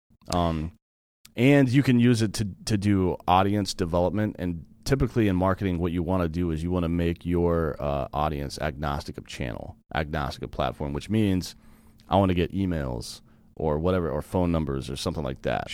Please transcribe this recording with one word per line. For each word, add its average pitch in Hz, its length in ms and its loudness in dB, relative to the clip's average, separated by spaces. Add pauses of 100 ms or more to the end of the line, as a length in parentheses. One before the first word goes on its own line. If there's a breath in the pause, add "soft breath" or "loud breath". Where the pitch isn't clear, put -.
(320)
Um, 82 380 0 (640)
and 139 340 6
you 131 140 4
can 123 160 4
use 120 240 4
it 101 120 -2
to, 107 120 -2 (200)
to 107 120 0
do 95 380 2 (100)
audience 98 480 4
development. 90 640 0
And 87 260 -6 (200)
typically 131 440 2
in 92 80 2
marketing, 92 420 0
what 87 140 -2
you 87 100 -2
wanna 87 260 0
do 85 220 -2
is 78 120 -2
you 87 80 -4
wanna 87 200 0
make 85 340 0
your, 85 560 2
uh, 71 320 -2
audience 73 480 -4
agnostic 71 560 -6
of - 100 -14
channel, - 500 -10 (180)
agnostic 73 480 -4
of 64 80 -8
platform, 71 420 -4
which 71 160 -6
means 98 480 0 (520 soft breath)
I 90 80 2
wanna 95 180 4
get 85 180 0
emails 76 680 -4 (320 soft breath)
or 76 240 -2
whatever, 87 320 0
or 73 120 -4
phone 90 280 0
numbers 67 380 -2
or 67 80 -8
something 82 260 -4
like 65 200 -6
that. 57 320 -2